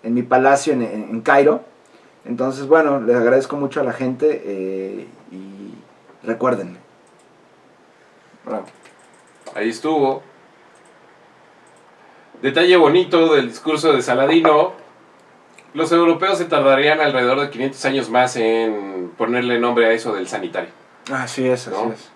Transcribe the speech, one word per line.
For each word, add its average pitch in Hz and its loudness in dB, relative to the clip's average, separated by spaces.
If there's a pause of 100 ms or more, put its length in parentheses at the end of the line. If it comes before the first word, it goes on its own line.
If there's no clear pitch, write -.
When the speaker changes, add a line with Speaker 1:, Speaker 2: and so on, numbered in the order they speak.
Speaker 1:
en 117 -4
mi 123 0
palacio 139 2
en, 123 -2
en, 104 -6
en 113 -8
Cairo. 147 2 (640)
Entonces, 131 -6
bueno, 147 4
les 120 2
agradezco 127 2
mucho 143 -4
a - 0
la 120 -4
gente, 131 -2
eh, 95 -8 (240)
y 98 -20
recuérdenme. 113 -4 (1700)
Bravo. 104 -10 (880)
Speaker 2:
Ahí 110 -4
estuvo. 139 -2 (2250)
Detalle 170 4
bonito 160 4
del 127 2
discurso 151 -2
de 127 2
Saladino. 151 2 (1000)
Los 160 -2
europeos 170 2
se 170 -4
tardarían 147 2
alrededor 131 0
de 139 -4
quinientos 131 -6
años 135 -2
más 123 2
en 104 -2
ponerle 120 -2
nombre 120 2
a 110 4
eso 113 -2
del 95 -6
sanitario. 92 -8 (420)
Speaker 1:
Así 127 -4
es, 123 -2
así 107 -8
Speaker 2:
¿No? 113 -4
Speaker 1:
es. - -18